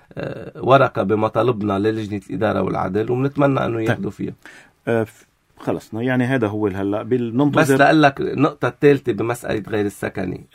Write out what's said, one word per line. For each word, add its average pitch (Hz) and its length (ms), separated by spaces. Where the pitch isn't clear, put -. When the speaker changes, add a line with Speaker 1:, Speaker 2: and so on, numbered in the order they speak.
Speaker 1:
آه، - 380
ورقة 123 480
بمطالبنا 107 760
للجنة 107 500
الإدارة 98 320
والعدل، 98 500
وبنتمنى 135 540
إنه 117 120
Speaker 2:
طيب. 113 120
Speaker 1:
ياخدوا 101 220
فيها. - 220
Speaker 2:
آه، 113 160
ف-، - 220
خلصنا، 107 440
يعني، 127 220
هذا 120 240
هو 104 200
هلأ 98 360
بال-، 120 280
Speaker 1:
بس 143 400
Speaker 2:
ننتظر. 135 40
Speaker 1:
لقلك 143 460
النقطة 131 460
الثالثة 139 440
بمسألة 110 560
غير 104 180
السكني، 101 680